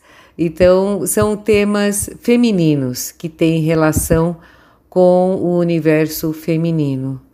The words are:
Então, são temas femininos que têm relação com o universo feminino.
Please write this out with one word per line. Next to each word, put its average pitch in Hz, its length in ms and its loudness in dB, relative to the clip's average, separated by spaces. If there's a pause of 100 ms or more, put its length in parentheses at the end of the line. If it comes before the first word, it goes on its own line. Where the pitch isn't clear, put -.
(380)
Então, 180 680 0
são 208 300 0
temas 208 760 -2 (120)
femininos 165 920 0
que - 160 -14
têm 165 320 0
relação 160 760 0 (520)
com 180 460 4
o 175 220 -2
universo 160 760 0
feminino. 151 880 -4 (140)